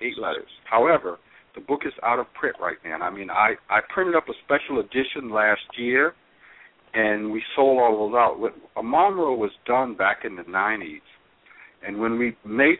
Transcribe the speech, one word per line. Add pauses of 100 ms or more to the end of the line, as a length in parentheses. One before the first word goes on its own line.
eight
letters. (140)
However, (360)
the
book
is (100)
out
of
print
right
now.
I
mean,
I, (120)
I (120)
printed
up
a (100)
special
edition
last (140)
year, (800)
and
we (140)
sold
all
those
out.
What, (220)
Amon
Mer
was (160)
done
back
in
the
nineties, (800)
and
when
we
made